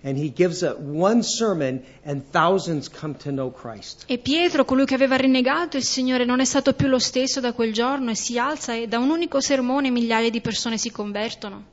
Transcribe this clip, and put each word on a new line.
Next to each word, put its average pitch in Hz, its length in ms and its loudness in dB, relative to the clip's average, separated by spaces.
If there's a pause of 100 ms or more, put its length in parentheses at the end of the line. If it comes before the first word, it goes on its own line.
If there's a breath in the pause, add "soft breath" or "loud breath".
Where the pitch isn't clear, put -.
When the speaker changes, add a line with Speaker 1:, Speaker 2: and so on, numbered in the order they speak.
Speaker 1:
And 139 140 -4
he 147 160 -4
gives 180 300 2
a 139 140 0
one 175 460 2
sermon, 156 600 -2 (200 loud breath)
and 143 280 -6
thousands 170 580 2
come 156 340 -10
to 143 60 -8
know 131 240 -4
Christ. - 540 -16
Speaker 2:
E 254 100 -2
Pietro, 311 480 2
colui 262 200 2
che 269 100 0
aveva 262 200 4
rinnegato 262 640 2
il 247 60 -2
Signore, 254 420 0
non 247 160 2
è 262 40 2
stato 269 280 2
più 277 140 2
lo 254 120 4
stesso 262 400 -2
da 240 140 -2
quel 226 180 0
giorno 247 400 -2
e 208 40 -2
si 240 220 -4
alza 254 380 -4
e 233 120 -4
da 226 120 -2
un 262 100 2
unico 330 300 0
sermone 269 500 2
migliaia 233 400 2
di 226 120 -2
persone 226 360 -4
si 226 140 -4
convertono. 208 800 -8